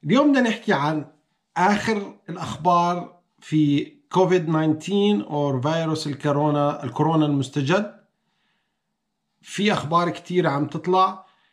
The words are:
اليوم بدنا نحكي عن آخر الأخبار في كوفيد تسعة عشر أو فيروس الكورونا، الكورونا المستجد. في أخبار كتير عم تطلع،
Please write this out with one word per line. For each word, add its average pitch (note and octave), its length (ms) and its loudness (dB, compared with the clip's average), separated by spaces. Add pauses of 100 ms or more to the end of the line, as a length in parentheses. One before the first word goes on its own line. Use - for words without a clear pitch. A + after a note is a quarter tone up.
اليوم C4+ 280 4
بدنا B3 180 4
نحكي G#3 240 -2
عن D3 320 -2 (520)
آخر G3+ 580 0 (140)
الأخبار F3 880 -2 (200)
في D3 540 0 (180)
كوفيد F3+ 340 2
تسعة D#3 320 0
عشر G3+ 520 0
أو C#3+ 320 -2
فيروس D#3 460 -2
الكورونا، D3 760 -2
الكورونا D3+ 420 0
المستجد. C#3+ 720 -2 (1500)
في G3+ 320 0
أخبار E3 360 0
كتير F3 380 -2
عم C#3+ 200 -2
تطلع، F#3 580 0 (280)